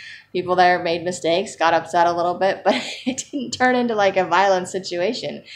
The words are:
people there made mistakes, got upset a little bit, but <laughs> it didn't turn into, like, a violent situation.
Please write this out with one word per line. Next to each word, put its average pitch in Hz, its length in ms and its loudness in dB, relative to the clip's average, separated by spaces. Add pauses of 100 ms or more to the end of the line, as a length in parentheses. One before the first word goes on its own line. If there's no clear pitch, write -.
(320)
people 180 240 -2
there 180 260 4
made 170 220 -2
mistakes, 180 540 -2
got 165 160 2
upset 170 340 2
a 175 60 0
little 175 220 -2
bit, 185 280 0
but - 120 4
<laughs> - 300 -8
it 254 240 -4
didn't 262 220 -8
turn 254 240 2
into, 240 180 0
like, 196 220 2
a 190 80 4
violent 180 460 2
situation. 175 720 -6 (120)